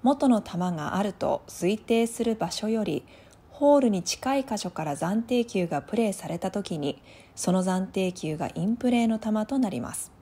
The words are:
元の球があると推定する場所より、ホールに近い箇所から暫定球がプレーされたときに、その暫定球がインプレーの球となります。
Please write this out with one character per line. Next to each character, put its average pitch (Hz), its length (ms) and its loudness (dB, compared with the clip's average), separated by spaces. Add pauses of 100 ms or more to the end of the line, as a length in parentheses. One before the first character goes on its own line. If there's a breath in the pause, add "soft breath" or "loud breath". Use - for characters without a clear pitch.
元 285 240 4
の 226 160 6
球 - 160 -8
が 175 380 -2
あ 185 80 0
る 196 80 -2
と - 340 -2
推 208 340 -2
定 226 280 2
す 233 160 -4
る 226 100 0
場 180 160 -4
所 - 180 -4
よ 220 140 0
り、 160 220 -4 (460 loud breath)
ホ 285 280 6
ー - 20 8
ル 254 80 4
に 190 140 2
近 - 360 -2
い 262 60 -2
箇 220 140 -4
所 175 120 -6
か - 140 -8
ら 147 120 -4
暫 208 260 0
定 240 240 2
球 185 200 0
が 147 140 -2
プ - 160 -6
レ 220 140 4
ー - 20 -4
さ - 160 -8
れ 170 100 -4
た 190 120 -2
と 202 120 -4
き 175 140 -6
に、 143 240 -4 (340 loud breath)
そ - 180 0
の 185 100 4
暫 185 240 0
定 185 260 -2
球 156 240 -4
が 160 180 -4
イ 165 100 -2
ン 226 120 0
プ 247 140 0
レ 240 140 4
ー - 20 2
の 220 120 0
球 214 280 -2
と 269 120 -2
な 220 120 2
り 123 100 -4
ま - 140 -8
す。 - 280 -10